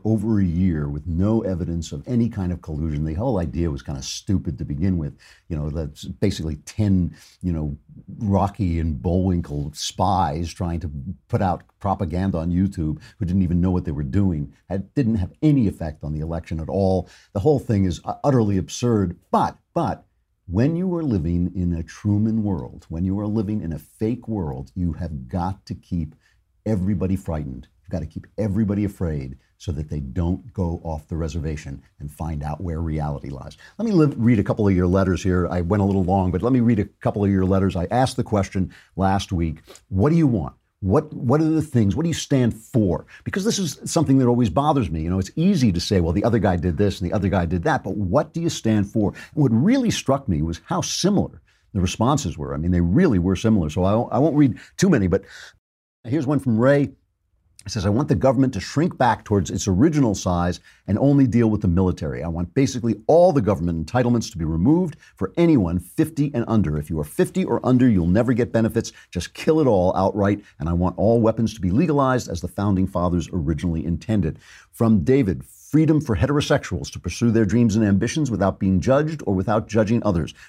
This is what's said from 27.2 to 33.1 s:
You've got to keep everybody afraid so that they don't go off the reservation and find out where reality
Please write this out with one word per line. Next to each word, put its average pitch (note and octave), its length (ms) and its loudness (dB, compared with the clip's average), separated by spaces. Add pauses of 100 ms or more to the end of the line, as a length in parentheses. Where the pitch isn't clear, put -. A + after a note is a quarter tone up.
You've - 100 -20
got F2 100 -6
to D2 60 -8
keep - 200 -14 (100)
everybody G2+ 480 0
afraid D2+ 540 -6 (180)
so - 160 -8
that D2+ 160 -6
they D2+ 120 -6
don't E2+ 520 -4
go E2+ 300 -4
off D#2 240 -10
the E2+ 100 -8
reservation D2+ 640 -8 (200)
and D2 100 -12
find D#2 320 -8
out D2+ 180 -8
where E2+ 200 -6
reality D2+ 500 -4